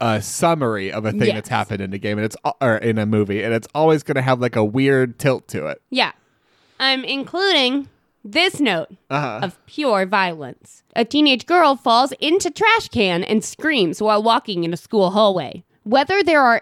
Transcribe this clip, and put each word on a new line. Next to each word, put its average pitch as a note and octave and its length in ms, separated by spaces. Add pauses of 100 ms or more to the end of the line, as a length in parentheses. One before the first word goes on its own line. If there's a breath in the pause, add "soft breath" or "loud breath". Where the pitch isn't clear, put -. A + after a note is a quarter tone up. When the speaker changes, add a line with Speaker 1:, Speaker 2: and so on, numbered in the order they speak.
Speaker 1:
uh, A2 200
summary A#2 720
of G#2+ 140
a A2 80
thing G3+ 140
Speaker 2:
Yes. A2 80
Speaker 1:
that's G#2+ 160
happened G#2 320
in F#2+ 100
a G2+ 60
game, G#2 180
and G#2 80
it's, A2+ 120 (260)
or A#2 160
in A2+ 200
a G#2+ 60
movie, G#2 400
and A2+ 80
it's A2+ 220
always D#3 280
gonna C3+ 200
have, B2+ 180
like, B2 160
a A2 80
weird C3 540
tilt C3 300
to D#2 180
it. C#2+ 240
Speaker 2:
Yeah. B3 220 (680)
I'm C4 240
including C#4 840 (340)
this D#4+ 340
note F#3 300 (220)
Speaker 1:
Uh-huh. C3+ 320
Speaker 2:
of F#3 240
pure G#3+ 400
violence. F3 760 (140)
A A#3 80
teenage C#4 400
girl D#4 320
falls B3+ 440
into F4 300
trash G#4+ 380
can F#3 340
and G#3+ 220
screams G#3+ 560
while G#3+ 220
walking A3 420
in E3+ 80
a E3+ 60
school F#3+ 320
hallway. F#3+ 520 (200)
Whether C#4 400
there D4+ 200
are A#3 180